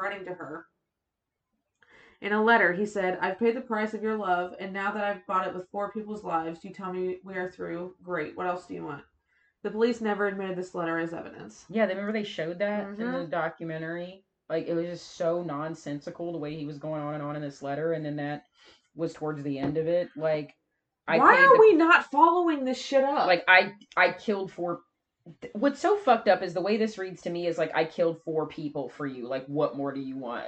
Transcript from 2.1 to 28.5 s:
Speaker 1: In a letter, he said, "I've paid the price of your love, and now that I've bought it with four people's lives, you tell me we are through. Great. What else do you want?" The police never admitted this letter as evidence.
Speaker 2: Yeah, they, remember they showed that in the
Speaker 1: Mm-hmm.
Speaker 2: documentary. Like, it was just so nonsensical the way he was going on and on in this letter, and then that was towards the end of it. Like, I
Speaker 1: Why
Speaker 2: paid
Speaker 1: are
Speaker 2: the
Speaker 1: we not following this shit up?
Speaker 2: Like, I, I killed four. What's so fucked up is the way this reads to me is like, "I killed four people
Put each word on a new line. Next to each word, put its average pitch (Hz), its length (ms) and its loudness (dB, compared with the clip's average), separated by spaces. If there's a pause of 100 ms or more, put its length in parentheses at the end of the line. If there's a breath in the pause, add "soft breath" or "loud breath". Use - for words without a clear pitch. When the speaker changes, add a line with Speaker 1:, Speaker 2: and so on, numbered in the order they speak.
Speaker 1:
In 202 100 -4
a 214 100 4
letter, 214 300 6
he 196 140 -2
said, 185 340 -2
"I've 190 180 -2
paid 233 180 2
the 262 40 -6
price 214 340 -4
of 202 80 -8
your 220 140 -2
love, 180 440 -2
and 190 120 -8
now 196 200 -4
that 214 120 -6
I've 202 220 -6
bought 190 220 0
it 180 60 -6
with 180 160 -10
four 202 200 -6
people's 208 320 -8
lives, 165 420 -4
you 190 80 -14
tell 185 200 -10
me 185 320 -4
we 190 100 -14
are 185 160 -6
through. 180 500 -10
Great. 170 360 -6
What 180 100 -6
else 180 200 -4
do 185 80 -12
you 170 100 -10
want?" 147 200 -10 (580)
The 196 100 -6
police 233 280 2
never 208 280 0
admitted 190 280 -6
this 180 180 -8
letter 165 240 -2
as 165 140 -4
evidence. - 560 -14
Speaker 2:
Yeah, 208 180 2
they, 185 80 -2
remember 202 180 -4
they 214 120 -2
showed 170 360 -6
that 202 280 -2
in 202 80 -12
the 214 80 -8
Speaker 1:
Mm-hmm. 254 260 -6
Speaker 2:
documentary. 165 960 -6 (240)
Like, 160 180 -2
it 165 80 -2
was 170 120 0
just 175 300 -12
so 175 260 0
nonsensical 160 880 -8
the 165 60 -6
way 147 180 -6
he 151 100 -8
was 147 120 -10
going 156 220 -6
on 147 140 -6
and 147 80 -8
on 147 140 -6
in 151 60 -8
this 139 200 -10
letter, 147 300 -2
and 156 120 -4
then 147 120 -4
that 147 280 -6 (500 soft breath)
was 160 200 -4
towards 151 280 -6
the 139 160 -4
end 143 200 -2
of 160 100 0
it. 175 280 0
Like, 156 380 -2 (540)
I 165 100 4
Speaker 1:
Why 370 180 8
Speaker 2:
paid 523 80 8
Speaker 1:
are 539 120 10
Speaker 2:
the 440 40 10
Speaker 1:
we 440 140 12
not 330 360 6
following 330 540 4
this 254 160 -2
shit 269 220 4
up? 269 240 2
Speaker 2:
Like, 180 220 4
I, 185 240 8 (240)
I 180 160 6
killed 196 400 -4
four. 175 300 -6 (720)
What's 277 280 0
so 392 160 4
fucked 254 300 2
up 185 160 6
is 185 120 -4
the 180 60 -2
way 202 160 0
this 214 220 -2
reads 185 240 -10
to 180 80 -6
me 175 160 -4
is 165 100 0
like, 160 200 -2
"I 160 80 2
killed 165 400 0
four 156 240 -2
people 147 400 -8